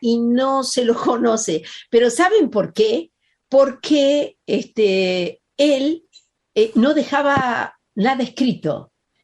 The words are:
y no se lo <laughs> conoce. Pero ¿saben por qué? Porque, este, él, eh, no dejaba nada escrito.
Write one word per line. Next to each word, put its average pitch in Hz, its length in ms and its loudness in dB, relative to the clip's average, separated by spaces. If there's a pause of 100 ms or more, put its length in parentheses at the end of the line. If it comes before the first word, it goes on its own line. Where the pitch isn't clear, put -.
y 233 180 0
no 262 460 0
se 254 180 -2
lo 233 100 2
<laughs> 247 240 -2
conoce. 220 460 -2 (260)
Pero 233 200 2
¿saben 339 400 2
por 185 240 -2
qué? 220 380 -2 (360)
Porque, 277 1000 2
este, 190 960 -2 (140)
él, 294 480 0 (500)
eh, 220 220 2
no 262 180 4
dejaba 277 840 -2 (160)
nada 254 280 -2
escrito. - 680 -6 (320)